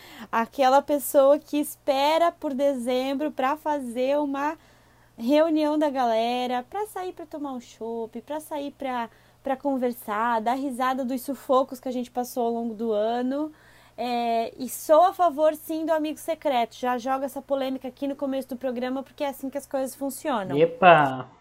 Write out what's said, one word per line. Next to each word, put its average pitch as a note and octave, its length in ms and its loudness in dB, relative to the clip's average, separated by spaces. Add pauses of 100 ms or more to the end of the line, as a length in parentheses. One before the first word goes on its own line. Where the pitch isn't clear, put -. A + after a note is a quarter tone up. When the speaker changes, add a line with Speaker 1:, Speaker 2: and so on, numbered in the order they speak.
(320)
Speaker 1:
Aquela B3+ 520 4
pessoa C#4+ 560 4
que - 180 -6
espera D4+ 720 2
por D4+ 220 -6
dezembro C4 760 0
pra C4 260 -2
fazer C4+ 600 -2
uma D4 360 -2 (640)
reunião D4+ 600 2
da D4+ 100 2
galera, B3 800 0
pra G#4 160 -6
sair F#4 260 -10
pra E4+ 140 -14
tomar D4 280 -8
um B3 60 -10
chopp, A3+ 600 -10
pra D4+ 180 -8
sair C#4+ 320 -8
pra, B3 380 -6 (340)
pra C4+ 120 -2
conversar, A#3+ 840 -2
dar A#3 120 0
risada C4 520 -2
dos B3 160 -4
sufocos C4+ 580 0
que C4+ 100 -8
a - 20 -4
gente B3 180 -6
passou B3 380 -4
ao A#3 60 0
longo A#3 200 -4
do A3 180 -4
ano. B3 600 -2 (460)
É, A#3 600 -2
e B3+ 100 -6
sou D#4 360 6
a F#4+ 100 4
favor, D#4 400 2
sim, D#4+ 320 -6
do D#4+ 60 0
amigo D#4 260 0
secreto. C#4 580 -2
Já B3 220 -2
jogo C4+ 280 -2
essa C4 160 -8
polêmica C4+ 460 -2
aqui B3+ 200 -6
no C#4 80 -4
começo C4+ 340 -4
do C4 60 -6
programa, B3+ 480 -4
porque - 200 -10
é C#4+ 40 0
assim C4+ 220 -8
que C4+ 80 -8
as C#4 100 -8
coisas C4 260 -4
funcionam. B3 640 -4
Speaker 2:
Epa! D3+ 720 4 (140)